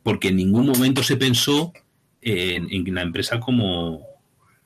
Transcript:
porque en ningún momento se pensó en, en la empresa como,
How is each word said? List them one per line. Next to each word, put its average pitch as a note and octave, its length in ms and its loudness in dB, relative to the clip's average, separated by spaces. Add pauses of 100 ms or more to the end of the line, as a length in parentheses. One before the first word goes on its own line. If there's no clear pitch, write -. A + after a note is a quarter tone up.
porque G2 260 0
en F#2+ 80 2
ningún G2 300 4
momento C3 360 2
se C3+ 140 0
pensó C#3 560 0 (500)
en, F2 480 -2
en F#2 240 -4
la F2+ 80 -4
empresa F2+ 380 -4
como, F2+ 640 -2 (600)